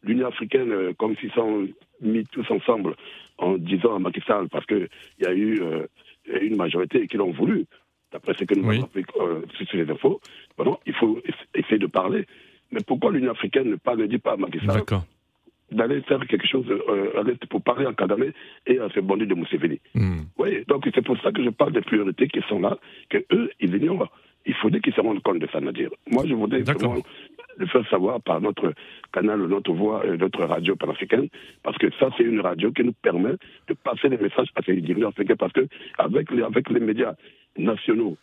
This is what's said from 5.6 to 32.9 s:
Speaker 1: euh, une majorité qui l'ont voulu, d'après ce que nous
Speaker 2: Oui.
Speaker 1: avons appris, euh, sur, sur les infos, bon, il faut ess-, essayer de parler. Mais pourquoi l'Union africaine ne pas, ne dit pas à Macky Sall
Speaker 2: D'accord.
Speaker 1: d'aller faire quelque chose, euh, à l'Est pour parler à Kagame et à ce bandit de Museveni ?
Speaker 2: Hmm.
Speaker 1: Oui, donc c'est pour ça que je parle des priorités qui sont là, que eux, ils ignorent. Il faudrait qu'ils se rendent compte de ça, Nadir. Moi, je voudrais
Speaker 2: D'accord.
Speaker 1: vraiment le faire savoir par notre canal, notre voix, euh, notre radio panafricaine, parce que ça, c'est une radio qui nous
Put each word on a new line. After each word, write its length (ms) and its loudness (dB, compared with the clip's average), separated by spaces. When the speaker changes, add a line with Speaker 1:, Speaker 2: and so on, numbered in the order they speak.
Speaker 1:
euh, 240 -4
une 140 0
majorité 520 0
qui 100 -6
l'ont 140 0
voulu, 340 0
d'après 260 -6
ce 60 -2
que 120 4
nous 80 2
Speaker 2:
Oui. 120 4
Speaker 1:
avons 80 0
appris, 180 -6
euh, 220 0
sur, 100 -8
sur 100 -4
les 140 0
infos, 300 0
bon, 280 0
il 80 -6
faut 320 2
ess-, 280 -8
essayer 260 0
de 80 -2
parler. 380 0
Mais 160 -4
pourquoi 240 0
l'Union 200 0
africaine 400 0
ne 40 0
pas, 220 -2
ne 80 2
dit 140 0
pas 120 -2
à 60 -2
Macky 220 -4
Sall 180 2
Speaker 2:
D'accord. 260 -2
Speaker 1:
d'aller 300 0
faire 220 0
quelque 220 0
chose, 220 0
euh, 500 0
à 40 0
l'Est 240 -2
pour 140 -4
parler 240 0
à 60 -2
Kagame 400 0
et 140 4
à 160 -2
ce 60 0
bandit 260 0
de 80 2
Museveni ? 460 -2
Speaker 2:
Hmm. 260 0
Speaker 1:
Oui, 320 0
donc 260 2
c'est 80 4
pour 160 0
ça 140 0
que 100 0
je 60 2
parle 240 2
des 80 4
priorités 480 2
qui 180 -2
sont 140 0
là, 160 2
que 80 0
eux, 260 2
ils 160 2
ignorent. 340 0
Il 80 -2
faudrait 260 2
qu'ils 140 0
se 80 2
rendent 200 0
compte 180 0
de 120 -4
ça, 80 -2
Nadir. 300 -4
Moi, 160 2
je 80 0
voudrais 280 0
Speaker 2:
D'accord. 300 0
Speaker 1:
vraiment 120 -4
le 100 -4
faire 220 2
savoir 320 2
par 180 0
notre 340 0
canal, 260 2
notre 260 0
voix, 320 0
euh, 100 0
notre 300 0
radio 320 0
panafricaine, 500 -2
parce 160 -4
que 100 2
ça, 180 4
c'est 60 6
une 160 2
radio 320 0
qui 140 0
nous 80 0